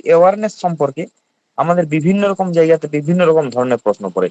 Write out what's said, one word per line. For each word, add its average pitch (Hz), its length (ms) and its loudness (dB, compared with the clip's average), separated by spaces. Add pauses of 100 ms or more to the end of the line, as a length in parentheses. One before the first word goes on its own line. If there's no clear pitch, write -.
অ্যাওয়ারনেস 190 520 2
সম্পর্কে 160 500 -4 (520)
আমাদের 170 280 0
বিভিন্ন 170 420 0
রকম 190 240 -4
জায়গাতে 160 360 2
বিভিন্ন 151 380 0
রকম 160 240 2
ধরনের 123 280 -2
প্রশ্ন 101 320 -4
পড়ে। 92 220 -2